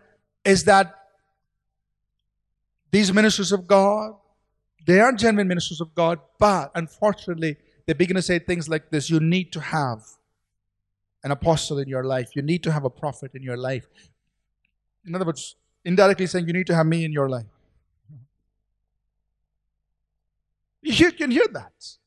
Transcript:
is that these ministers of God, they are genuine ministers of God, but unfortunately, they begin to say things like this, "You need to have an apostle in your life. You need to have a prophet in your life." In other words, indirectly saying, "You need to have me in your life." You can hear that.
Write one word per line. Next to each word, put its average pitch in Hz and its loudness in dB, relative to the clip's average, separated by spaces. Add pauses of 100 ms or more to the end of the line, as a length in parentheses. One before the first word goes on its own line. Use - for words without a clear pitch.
(440)
is 190 4
that 196 4 (2000)
these 190 2
ministers 202 2
of 185 -4
God, 208 2 (720)
they 180 6
are 247 6
genuine 208 2
ministers 170 -4
of 160 -10
God, 170 0 (200)
but 185 2
unfortunately, 165 -4 (300)
they 160 -2
begin 185 0
to 180 0
say 175 0
things 170 -6
like 156 -4
this, 156 -4
"You 160 2
need 175 0
to 165 -10
have 127 -4 (1200)
an 139 -6
apostle 151 -2
in 139 -6
your 131 -6
life. 131 -6
You 143 -6
need 160 -2
to 160 -4
have 147 -4
a 127 -4
prophet 139 -12
in 135 -16
your 123 -8
life." 127 -8 (1160)
In 170 -12
other 185 -4
words, - -8 (280)
indirectly 190 4
saying, 175 -4
"You 170 -4
need 180 -4
to 180 0
have 160 4
me 165 0
in 156 -6
your 139 -2
life." 120 -6 (3250)
You 320 2
can 294 -6
hear 330 2
that. - -18 (100)